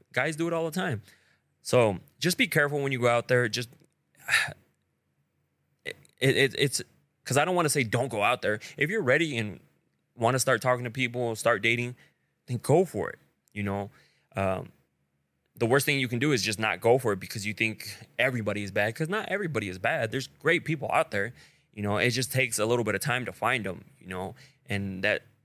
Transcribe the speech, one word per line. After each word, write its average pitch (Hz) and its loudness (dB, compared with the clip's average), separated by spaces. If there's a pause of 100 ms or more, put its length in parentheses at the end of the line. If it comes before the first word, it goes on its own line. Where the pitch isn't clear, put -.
(120)
Guys 147 -2
do 165 -2
it 170 -4
all 165 -2
the 160 -4
time. 160 -4 (600)
So 110 4 (200)
just 175 0
be 247 2
careful 147 2
when 139 -2
you 123 -4
go 120 4
out 120 2
there. 123 4
Just, 117 -6 (480)
<sighs> - -8
it, - -10 (240)
it, 131 4
it's, - 0 (420)
'cause 123 2
I 147 4
don't 180 0
wanna 165 4
say 139 2
don't 120 0
go 110 -2
out 123 2
there. 104 0 (160)
If 151 0
you're 214 -2
ready 143 2
and 104 -6 (540)
wanna 120 0
start 120 2
talking 123 0
to 117 -6
people, 120 -2
start 110 2
dating, 120 0 (500)
then 120 -4
go 170 4
for 95 -4
it, - -16 (360)
you 104 -6
know? 101 -4 (460)
Um, 95 -2 (840)
the 113 0
worst 135 4
thing 143 2
you 127 0
can 120 -2
do 147 2
is 110 2
just 107 -2
not 104 -2
go 120 6
for 117 0
it 95 -2
because 98 -8
you 107 -4
think - -4 (240)
everybody 107 0
is 101 -8
bad, 104 0
'cause 160 -6
not 208 -6
everybody 156 -4
is 92 -10
bad. 117 -2
There's 131 -6
great - -2
people - -4
out - 2
there. 104 -2 (420)
You 104 -6
know, 104 0
it 120 2
just 123 -4
takes 131 0
a 107 2
little 120 2
bit 104 0
of 98 -2
time 123 -2
to 92 -10
find 113 -2
'em, 92 -8 (140)
you 90 -18
know? 92 -8 (320)
And 98 -4
that, 104 0 (220)